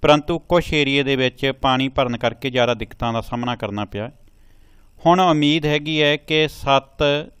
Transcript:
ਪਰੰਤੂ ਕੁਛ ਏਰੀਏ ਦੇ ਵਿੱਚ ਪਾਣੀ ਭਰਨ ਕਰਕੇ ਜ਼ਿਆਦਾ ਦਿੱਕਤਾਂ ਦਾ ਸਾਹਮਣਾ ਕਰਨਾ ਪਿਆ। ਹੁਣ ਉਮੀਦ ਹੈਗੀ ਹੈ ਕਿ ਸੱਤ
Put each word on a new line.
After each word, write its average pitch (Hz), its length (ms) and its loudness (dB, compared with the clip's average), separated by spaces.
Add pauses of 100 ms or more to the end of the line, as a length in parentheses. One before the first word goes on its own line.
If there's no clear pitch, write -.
ਪਰੰਤੂ 151 380 2
ਕੁਛ - 340 -2
ਏਰੀਏ 139 300 0
ਦੇ 135 120 0
ਵਿੱਚ 127 460 -2
ਪਾਣੀ 131 260 0
ਭਰਨ 127 300 -2
ਕਰਕੇ 117 320 -2
ਜ਼ਿਆਦਾ 123 240 0
ਦਿੱਕਤਾਂ 113 400 -6
ਦਾ 113 80 -2
ਸਾਹਮਣਾ 120 340 -6
ਕਰਨਾ 104 300 -6
ਪਿਆ। 104 260 -10 (920)
ਹੁਣ 170 140 6
ਉਮੀਦ 151 460 2
ਹੈਗੀ 151 360 0
ਹੈ 147 160 2
ਕਿ 156 300 0
ਸੱਤ 139 560 0 (380)